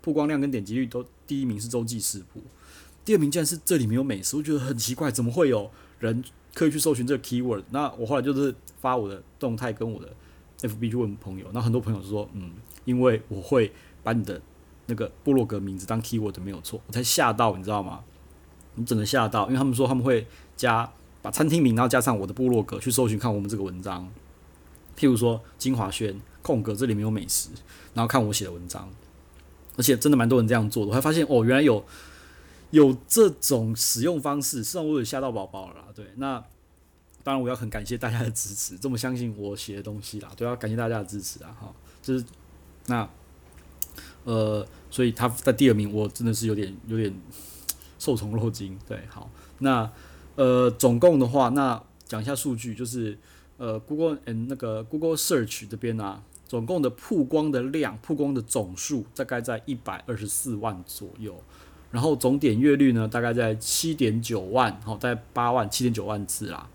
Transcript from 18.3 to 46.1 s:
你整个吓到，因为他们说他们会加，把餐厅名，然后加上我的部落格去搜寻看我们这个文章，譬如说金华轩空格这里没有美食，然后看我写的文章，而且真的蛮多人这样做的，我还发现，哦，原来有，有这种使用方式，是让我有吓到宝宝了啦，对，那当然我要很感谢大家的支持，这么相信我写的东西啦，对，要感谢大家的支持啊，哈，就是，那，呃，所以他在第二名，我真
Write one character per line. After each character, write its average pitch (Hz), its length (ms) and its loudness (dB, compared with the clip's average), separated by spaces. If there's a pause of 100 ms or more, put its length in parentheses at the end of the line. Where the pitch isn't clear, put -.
你 117 100 -4
整 117 100 0
个 107 80 2
吓 113 240 2
到， 104 200 2
因 127 60 0
为 131 40 2
他 131 60 2
们 135 100 2
说 123 140 2
他 131 80 2
们 123 80 0
会 120 240 2 (280)
加， 117 360 0 (320)
把 - 80 -6
餐 156 180 2
厅 160 140 4
名， 117 120 6
然 120 80 4
后 123 60 2
加 127 100 4
上 117 200 2
我 95 80 -4
的 104 60 -8
部 131 160 0
落 117 120 4
格 95 180 -6
去 127 120 -2
搜 123 160 4
寻 107 100 0
看 110 160 0
我 104 60 -2
们 98 100 -4
这 107 80 -4
个 98 60 -4
文 90 180 -8
章， 92 260 -8 (880)
譬 143 140 4
如 120 80 6
说 117 240 2 (160)
金 131 180 0
华 101 140 -2
轩 98 260 -4 (280)
空 127 180 0
格 107 140 -2
这 120 100 -2
里 117 80 2
没 104 80 0
有 110 80 0
美 104 180 -2
食， - 220 -4 (460)
然 117 80 0
后 117 40 0
看 120 160 2
我 104 80 -2
写 101 140 -4
的 92 60 -10
文 87 160 -12
章， 95 200 -12 (880)
而 131 60 -2
且 120 160 4
真 147 140 4
的 143 40 8
蛮 117 140 4
多 127 80 6
人 113 100 6
这 117 60 4
样 110 160 2
做 104 160 0
的， 104 60 -4
我 - 20 0
还 131 80 4
发 156 100 0
现， 160 160 2
哦， 123 160 4
原 127 140 6
来 143 40 6
有， 117 220 6 (880)
有 139 240 10 (120)
这 214 220 8
种 113 460 0
使 - 280 0
用 165 180 0
方 143 200 -2
式， 127 220 -4
是 180 140 -6
让 160 100 -2
我 151 100 2
有 123 60 2
吓 131 160 -4
到 135 120 -2
宝 101 140 -6
宝 95 240 -14
了 - 40 -18
啦， - 100 -20 (100)
对， 107 120 -16 (100)
那 131 260 -6 (840)
当 139 120 -2
然 131 60 0
我 120 80 0
要 127 60 -2
很 120 140 -6
感 107 160 -6
谢 123 120 -4
大 117 120 -2
家 117 120 0
的 117 100 0
支 101 220 -6
持， 95 240 -8
这 127 120 -4
么 123 80 -2
相 127 200 -4
信 117 200 -4
我 101 200 -8
写 101 180 -10
的 101 80 -12
东 104 180 -10
西 107 200 -12
啦， - 160 -16
对， 117 100 -4
要 120 80 -4
感 117 160 -4
谢 113 60 0
大 117 100 0
家 113 120 -2
的 98 60 -6
支 104 160 -8
持 - 220 -12
啊， 92 160 -18
哈， 107 140 -16 (280)
就 131 160 -2
是， 120 60 -2 (640)
那， 117 240 -2 (1120)
呃， 107 420 0 (240)
所 127 140 0
以 120 80 4
他 123 160 0
在 117 240 0
第 131 180 6
二 113 40 8
名， 104 180 0
我 107 160 -2
真 117 180 -6